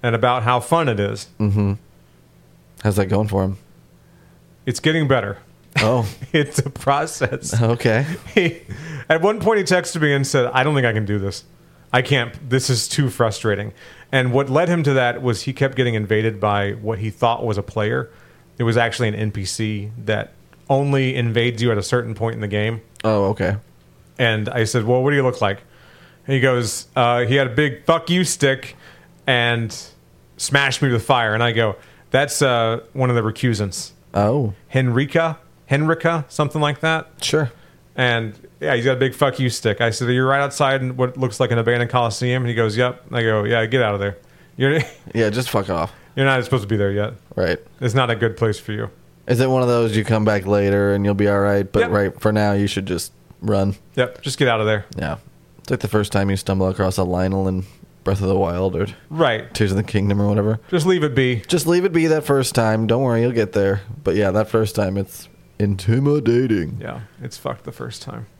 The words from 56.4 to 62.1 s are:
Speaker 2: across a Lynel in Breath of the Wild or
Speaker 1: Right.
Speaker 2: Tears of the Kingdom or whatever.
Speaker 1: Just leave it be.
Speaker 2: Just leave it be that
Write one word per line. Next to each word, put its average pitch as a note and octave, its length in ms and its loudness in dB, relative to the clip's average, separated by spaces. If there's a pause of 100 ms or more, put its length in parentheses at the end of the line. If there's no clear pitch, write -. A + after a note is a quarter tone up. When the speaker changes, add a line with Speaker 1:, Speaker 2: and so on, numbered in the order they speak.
Speaker 2:
across F#2+ 300 -2
a G2 40 0
Lynel F#2 460 0
in F#2 160 -2 (400)
Breath F#2+ 200 -2
of F#2+ 40 0
the F#2+ 80 2
Wild F#2 400 0
or F#2+ 120 -2 (240)
Speaker 1:
Right. C#3 420 0
Speaker 2:
Tears G#2 160 0
of F#2+ 80 0
the G#2 60 0
Kingdom G2+ 360 0
or G2+ 80 2
whatever. G#2 320 2 (120)
Speaker 1:
Just F3 160 2
leave F3+ 160 2
it D3 100 -2
be. B2+ 340 0
Speaker 2:
Just D#3 200 0
leave F3 180 2
it F#3 80 0
be E3 140 2
that D#3 160 2